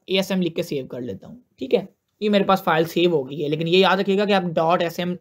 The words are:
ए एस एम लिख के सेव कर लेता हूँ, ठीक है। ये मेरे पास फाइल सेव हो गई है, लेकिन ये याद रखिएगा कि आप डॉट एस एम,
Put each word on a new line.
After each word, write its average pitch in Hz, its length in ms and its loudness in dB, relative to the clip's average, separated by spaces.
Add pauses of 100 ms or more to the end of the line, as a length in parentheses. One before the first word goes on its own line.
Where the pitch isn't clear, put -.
ए 190 100 0
एस 190 120 -2
एम 190 100 0
लिख 165 160 -2
के 180 80 -2
सेव 135 220 -6
कर 127 160 -12
लेता 113 260 -12
हूँ, - 140 -20 (180)
ठीक 269 140 0
है। 262 140 0 (320)
ये 214 80 -2
मेरे 208 160 2
पास 190 180 2
फाइल 165 240 2
सेव 170 280 2
हो 147 100 0
गई 139 120 -12
है, 151 120 -4
लेकिन 156 200 -2
ये 175 100 4
याद 185 220 4
रखिएगा 196 260 0
कि 202 60 0
आप 190 200 2
डॉट 170 300 2
एस 165 180 -4
एम, 175 200 -4